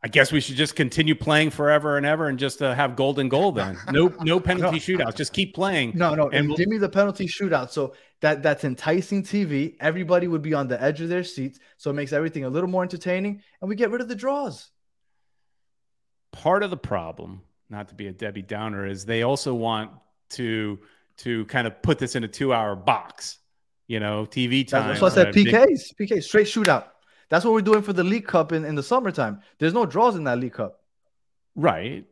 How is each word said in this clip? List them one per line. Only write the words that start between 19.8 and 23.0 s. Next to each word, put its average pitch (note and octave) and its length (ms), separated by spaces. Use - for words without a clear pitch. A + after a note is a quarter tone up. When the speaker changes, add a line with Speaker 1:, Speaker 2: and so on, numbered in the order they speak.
Speaker 1:
to, A2 480
to A2+ 280
kind A#2+ 200
of G#2+ 140
put D#3+ 180
this B2+ 160
in A#2+ 100
a A2 40
two-hour A2+ 480
box. - 640